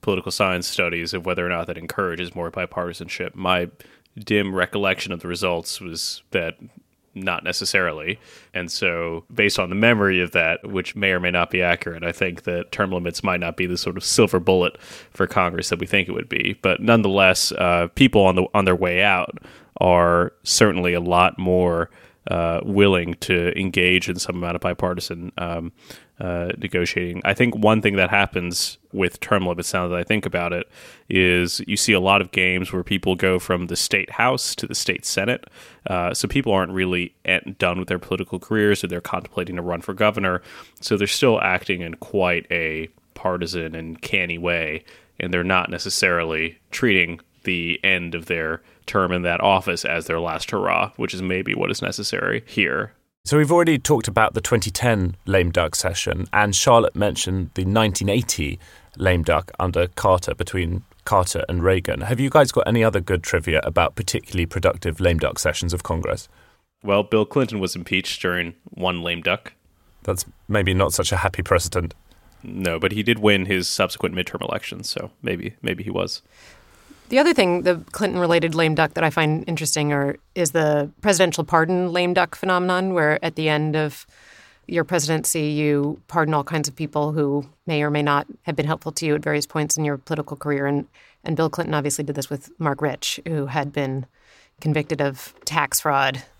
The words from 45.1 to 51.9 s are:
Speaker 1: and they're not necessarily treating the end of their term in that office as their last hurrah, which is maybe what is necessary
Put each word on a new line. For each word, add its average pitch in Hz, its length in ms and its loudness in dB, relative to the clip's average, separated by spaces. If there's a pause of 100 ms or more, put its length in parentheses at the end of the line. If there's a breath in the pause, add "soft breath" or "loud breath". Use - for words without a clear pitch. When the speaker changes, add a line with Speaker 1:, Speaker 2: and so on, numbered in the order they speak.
Speaker 1:
and 90 120 -4
they're 87 120 0
not 92 260 0
necessarily 85 880 -2 (120)
treating 90 500 0 (240)
the 87 400 -2
end 87 300 0
of 82 120 -8
their 82 340 -4 (260 soft breath)
term 92 260 0
in 90 100 -2
that 87 180 0
office 95 440 2
as 82 220 -4
their 82 140 -2
last 82 300 -6
hurrah, 92 460 0
which - 180 -6
is 92 80 -8
maybe 92 320 -2
what 90 160 -2
is - 120 -4
necessary - 640 -4